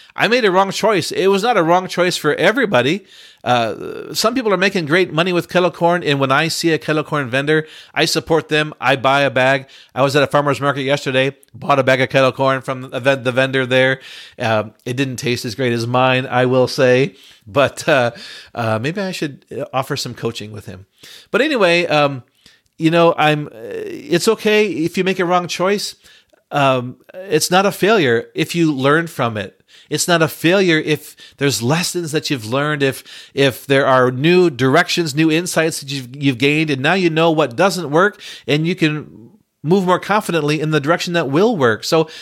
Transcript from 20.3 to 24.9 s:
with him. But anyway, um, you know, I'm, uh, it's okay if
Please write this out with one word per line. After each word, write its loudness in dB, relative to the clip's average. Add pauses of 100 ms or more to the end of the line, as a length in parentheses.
with -16
him. -18 (420)
But 0
anyway, 2
um, 0 (540)
you 2
know, 4
I'm, 0
uh, -18
it's -4
okay 2
if -4